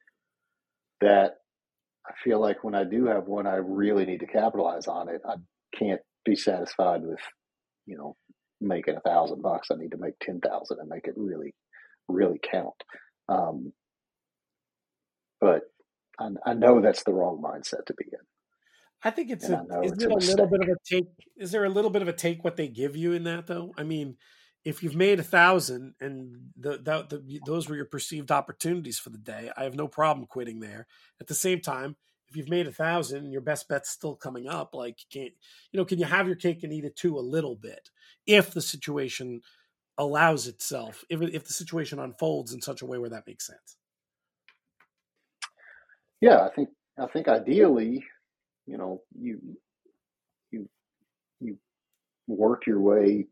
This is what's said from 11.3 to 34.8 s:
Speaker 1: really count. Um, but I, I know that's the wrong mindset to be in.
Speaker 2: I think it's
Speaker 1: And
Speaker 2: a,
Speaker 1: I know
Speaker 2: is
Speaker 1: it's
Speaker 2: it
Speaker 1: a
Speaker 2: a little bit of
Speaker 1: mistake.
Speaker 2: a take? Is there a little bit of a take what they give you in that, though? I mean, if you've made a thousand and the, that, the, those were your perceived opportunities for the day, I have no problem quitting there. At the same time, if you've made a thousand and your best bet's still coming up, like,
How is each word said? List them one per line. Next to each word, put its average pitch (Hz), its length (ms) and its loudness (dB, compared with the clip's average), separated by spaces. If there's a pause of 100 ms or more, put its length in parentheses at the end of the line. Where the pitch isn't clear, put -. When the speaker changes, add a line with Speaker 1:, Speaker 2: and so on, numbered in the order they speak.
Speaker 1:
really 90 360 2
count. - 320 -4 (560)
Um, 85 420 -2 (1700)
but 90 220 6 (560)
I, 110 100 -6 (180)
I 120 80 2
know 117 260 8
that's 101 240 4
the 101 80 4
wrong 87 300 0
mindset - 440 -8
to - 80 -6
be - 100 -10
in. - 140 -14 (840)
Speaker 2:
I 220 80 0
think 254 200 -4
it's 202 140 -8
Speaker 1:
And - 100 0
Speaker 2:
a, - 40 2
Speaker 1:
I - 40 -8
know - 200 -4
Speaker 2:
is 180 100 0
Speaker 1:
it's 202 120 -2
Speaker 2:
it 220 60 2
Speaker 1:
a 220 40 2
Speaker 2:
a - 20 4
little 190 300 4
bit 185 140 4
of 180 80 2
Speaker 1:
mistake. 175 120 2
Speaker 2:
a - 140 -4
take? 180 120 2 (300)
Is 185 160 -10
there 208 120 2
a 190 60 2
little 208 200 2
bit 196 120 0
of 175 60 -2
a 170 40 0
take 170 320 -2
what 170 120 -2
they 151 120 -4
give 139 280 -4
you 170 160 0
in 170 120 -2
that, 170 220 -6
though? 175 300 -8
I 151 60 -8
mean, 151 340 -6 (480)
if 156 180 -6
you've 156 140 -4
made 190 240 6
a 160 40 -4
thousand 170 760 4
and 131 360 -10 (200)
the, 135 280 -6
that, 156 260 -4
the, 143 340 -12
those 156 240 -2
were 151 80 -6
your 143 80 -6
perceived 147 480 -6
opportunities 143 680 -2
for - 120 -14
the 110 80 -18
day, 113 360 -12
I 135 100 -6
have 131 100 -6
no 147 140 -6
problem 151 380 0
quitting 117 340 -10
there. 107 260 -14 (340)
At - 60 -20
the 156 80 -8
same 185 260 0
time, 139 360 -6 (320)
if - 80 -18
you've 143 120 -10
made 175 180 0
a 131 60 -8
thousand 156 520 -2
and 139 80 -12
your 135 100 -6
best 147 260 -4
bet's 139 220 -4
still 147 240 -8
coming 127 340 -12
up, 156 260 -8
like, 120 260 -10